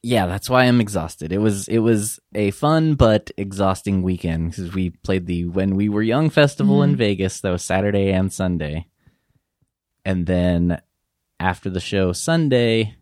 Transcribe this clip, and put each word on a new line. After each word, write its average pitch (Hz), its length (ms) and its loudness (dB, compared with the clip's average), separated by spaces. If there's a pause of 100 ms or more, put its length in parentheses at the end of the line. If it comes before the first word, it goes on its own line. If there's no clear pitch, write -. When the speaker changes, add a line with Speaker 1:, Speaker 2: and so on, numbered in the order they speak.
Speaker 1:
yeah, 117 240 0
that's 95 220 -6
why 127 160 4
I'm 123 160 4
exhausted. 82 500 -6
It 95 80 -2
was, 101 300 0
it 113 100 0
was 107 400 0 (160)
a 101 160 0
fun 156 440 2
but 110 420 2
exhausting 95 640 -2
weekend 85 540 -2
'cause 90 180 -10
we 92 160 -2
played 92 360 -4
the 87 200 -4
When 95 320 -2
We 104 120 0
Were 104 120 0
Young 131 280 0
Festival 147 540 2
in - 80 4
Speaker 2:
Mm-hmm. - 60 0
Speaker 1:
Vegas. 95 440 0
That 95 100 -2
was 90 120 -2
Saturday 98 480 2
and 92 200 0
Sunday. 82 560 -4 (1160)
And 92 200 -2
then 87 560 2 (600)
after 90 280 -2
the 92 120 -4
show 95 320 0
Sunday 120 880 0